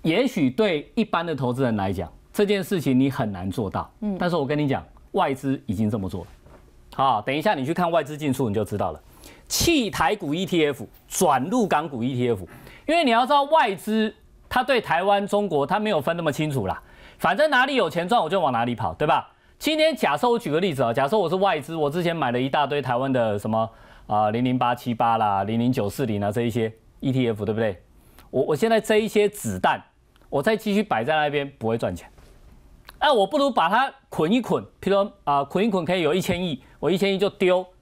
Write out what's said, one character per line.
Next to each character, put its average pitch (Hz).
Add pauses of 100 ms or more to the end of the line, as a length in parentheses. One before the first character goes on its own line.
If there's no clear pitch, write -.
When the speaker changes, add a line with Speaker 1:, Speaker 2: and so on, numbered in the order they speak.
Speaker 1:
也 180
许 165
对 165
一 226
般 170
的 165
投 131
资 127
人 117
来 98
讲， 87 (220)
这 208
件 196
事 180
情 127
你 135
很 117
难 95
做 101
到。 92 (100)
Speaker 2:
嗯。 208
Speaker 1:
但 175
是 170
我 156
跟 147
你 151
讲， 117 (280)
外 170
资 135
已 104
经 107
这 113
么 95
做 90
了。 - (680)
好， 131
等 131
一 151
下 208
你 135
去 160
看 175
外 165
资 147
进 147
出， 123
你 101
就 107
知 104
道 92
了。 76 (460)
弃 277
台 190
股 151
E 180
T 160
F 123 (180)
转 139
入 226
港 160
股 139
E 131
T 120
F， 95 (380)
因 294
为 -
你 262
要 233
知 233
道 285
外 285
资 214 (340)
它 254
对 254
台 170
湾、 202
中 208
国 147
它 185
没 214
有 165
分 170
那 170
么 156
清 156
楚 123
啦， 87 (360)
反 170
正 302
哪 262
里 285
有 196
钱 170
赚 240
我 175
就 185
往 151
哪 120
里 123
跑， 107
对 151
吧？ 151 (280)
今 311
天 311
假 147
设 247
我 240
举 175
个 156
例 190
子 135
啊， 117
假 135
设 214
我 175
是 160
外 185
资， 165
我 147
之 170
前 170
买 135
了 123
一 135
大 147
堆 143
台 123
湾 135
的 113
什 110
么， 110 (380)
啊， 107
零 117
零 127
八 123
七 120
八 117
啦、 101
零 110
零 123
九 101
四 135
零 104
啊 101
这 117
一 117
些 110 (280)
E 139
T 127
F， 104
对 110
不 107
对？ 104 (480)
我， 131
我 156
现 220
在 220
这 214
一 214
些 208
子 202
弹， 143 (460)
我 -
再 220
继 208
续 214
摆 156
在 151
那 151
边 139
不 113
会 113
赚 107
钱， - (920)
那 302
我 202
不 302
如 277
把 170
它 247 (160)
捆 156
一 247
捆， 160 (180)
譬 190
如 -
说， 202 (120)
啊， 143
捆 180
一 233
捆 185
可 175
以 185
有 151
一 185
千 175
亿， 170 (160)
我 -
一 185
千 196
亿 190
就 196
丢 185 (140)